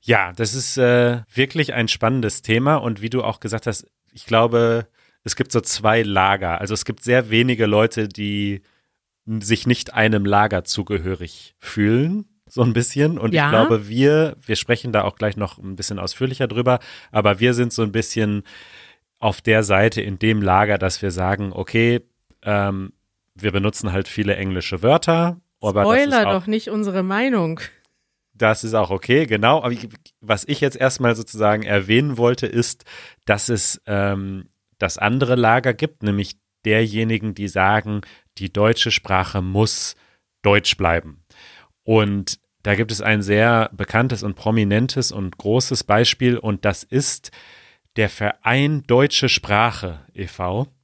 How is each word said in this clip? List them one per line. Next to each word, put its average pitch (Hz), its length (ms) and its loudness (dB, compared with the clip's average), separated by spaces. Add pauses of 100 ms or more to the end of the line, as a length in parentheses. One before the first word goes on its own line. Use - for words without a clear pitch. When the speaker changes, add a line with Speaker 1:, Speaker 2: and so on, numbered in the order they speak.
Speaker 1:
Ja, 98 320 2
das 107 200 -4
ist, 131 240 -6
äh, 120 440 4 (120)
wirklich 135 400 0
ein 113 140 0
spannendes 113 560 -2
Thema. 131 320 2
Und 117 260 -4
wie 113 80 -8
du 120 140 -4
auch 107 160 -4
gesagt 110 280 -8
hast, - 200 -6 (260)
ich - 120 -20
glaube, 117 640 2 (360)
es - 120 -6
gibt - 160 -4
so 120 100 2
zwei 110 420 2
Lager. 95 580 0
Also 101 140 -6
es - 100 -6
gibt - 180 -8
sehr 120 260 2
wenige 117 360 2
Leute, 107 420 2
die 101 540 -6 (680)
n-, 110 140 -6
sich 113 260 -2
nicht - 280 0
einem 110 300 2
Lager 101 380 2
zugehörig 92 960 -6
fühlen, 135 680 0 (220)
so - 140 -2
ein 120 120 4
bisschen. 139 440 0
Und 113 160 -2
Speaker 2:
Ja. 151 120 2
Speaker 1:
ich 147 40 0
glaube, 113 400 2
wir, 143 560 2
wir 110 100 -2
sprechen 120 380 -4
da 104 100 2
auch 98 120 -4
gleich 104 200 -2
noch 104 220 -6
ein 95 180 -12
bisschen 98 240 -8
ausführlicher 127 480 -4
drüber, 123 320 0 (320)
aber 101 280 2
wir 120 160 4
sind 120 180 0
so 117 80 -2
ein 107 100 0
bisschen 104 520 -2 (760)
auf 104 220 -2
der 110 220 4
Seite 101 380 2
in 95 180 -6
dem 110 240 2
Lager, 98 340 4
dass 95 240 -2
wir 101 100 -2
sagen, 95 400 -2
okay, 117 500 0 (420)
ähm, 101 500 -2 (460)
wir 104 120 -2
benutzen 101 400 -2
halt 95 160 -2
viele 101 280 -2
englische 92 480 -6
Wörter, 165 560 2 (220)
aber 202 220 2
das 208 100 4
ist 269 120 4
Speaker 2:
Spoiler 247 240 2
Speaker 1:
auch 196 120 2
Speaker 2:
doch 180 60 -12
nicht 220 220 -4
unsere 202 340 -4
Meinung. 196 560 -2 (760)
Speaker 1:
Das 107 300 0
ist 110 120 -4
auch 95 160 0
okay, 127 340 2
genau. 110 380 2
Aber 123 80 -2
ich, 113 180 -10 (320)
was 107 260 -2
ich 143 140 -2
jetzt 139 160 -2
erstmal 127 380 0
sozusagen 107 480 -2
erwähnen 110 540 0
wollte, 120 300 0
ist, - 380 -2 (400)
dass 107 240 0
es, - 380 -2
ähm, 98 580 -4 (320)
das 95 220 -4
andere 123 360 2
Lager 123 380 2
gibt, 156 300 -6
nämlich 101 340 -2 (280)
derjenigen, 110 680 0
die 101 140 -8
sagen, 104 540 0 (360)
die 95 160 -10
deutsche 110 380 2
Sprache 95 500 -2
muss 98 540 -2 (480)
deutsch 101 340 2
bleiben. 82 460 -2 (600)
Und 101 560 0 (220)
da 104 140 0
gibt 110 160 -2
es 101 100 -6
ein 107 220 0
sehr 110 500 2
bekanntes 110 480 -2
und 104 140 -6
prominentes 110 760 0
und 95 260 -8
großes 120 460 0
Beispiel, 120 540 2
und 104 280 -4
das 98 180 -2
ist - 480 -4 (680)
der 107 120 2
Verein 135 760 0
Deutsche 131 440 2
Sprache 101 720 0 (120)
e 95 140 -10
V. 98 400 -4 (160)